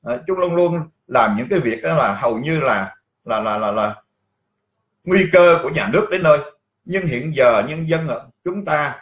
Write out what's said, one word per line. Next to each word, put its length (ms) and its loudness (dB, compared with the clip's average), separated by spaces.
Ờ, 260 -8
chúng 120 -2
luôn 160 -2
luôn 340 0
làm 300 2
những 120 -4
cái 100 2
việc 240 -4
đó 120 -2
là 180 0
hầu 240 -2
như 220 -4
là, 360 -2
là, 140 -4
là, 180 -4
là, 140 -4
là 240 -2
nguy 280 2
cơ 320 8
của 60 -4
nhà 240 -2
nước 180 2
đến 120 -2
nơi. 160 6
Nhưng 220 -4
hiện 280 -4
giờ 320 4
nhân 220 -8
dân 180 -2
ở 180 -8
chúng 220 -8
ta 360 -4